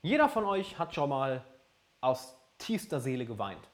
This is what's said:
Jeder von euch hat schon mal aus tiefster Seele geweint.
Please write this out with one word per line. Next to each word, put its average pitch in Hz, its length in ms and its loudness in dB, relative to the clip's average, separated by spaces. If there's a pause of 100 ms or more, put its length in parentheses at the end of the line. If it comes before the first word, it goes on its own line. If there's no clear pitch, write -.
Jeder 285 260 6
von 220 160 0
euch 196 320 -2
hat 165 160 -4
schon 143 160 2
mal 135 340 0 (560)
aus - 380 0 (220)
tiefster 175 420 -2
Seele 127 240 -2
geweint. 98 480 -6